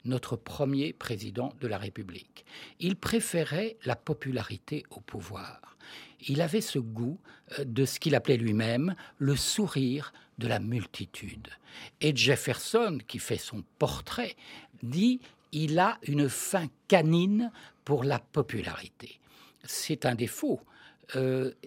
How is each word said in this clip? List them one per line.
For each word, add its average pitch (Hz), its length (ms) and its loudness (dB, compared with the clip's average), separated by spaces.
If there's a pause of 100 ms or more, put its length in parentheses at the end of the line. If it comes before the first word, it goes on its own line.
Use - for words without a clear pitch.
notre 123 280 -2
premier 139 600 -2
président 110 680 -6
de 123 80 -4
la 104 80 -4
République. 95 720 -12 (340)
Il 185 160 0
préférait 170 880 -2
la 123 100 0
popularité 131 960 -6
au - 100 -18
pouvoir. - 760 -12 (500)
Il 139 140 0
avait 170 220 0
ce - 160 -4
goût, 117 420 -4 (380)
euh, 143 60 -2
de 127 200 2
ce - 160 -2
qu'il 147 140 2
appelait 123 240 4
lui-même 117 580 2 (220)
le 139 180 4
sourire 139 800 0 (240)
de 120 100 -4
la 117 100 2
multitude. 101 920 -6 (520)
Et 151 160 4
Jefferson, 143 920 2
qui - 120 -8
fait - 200 -2
son - 240 -8 (160)
portrait, - 580 -2 (460)
dit : « 196 380 4 (340)
Il 156 240 2
a 220 260 4
une 143 260 4
faim 165 380 -2 (200)
canine 185 600 6 (340)
pour 135 200 2
la 135 140 2
popularité. » - 1000 -4 (440)
C'est - 420 -2
un 123 80 4
défaut. 123 460 0 (540)
Euh, 131 380 2 (140)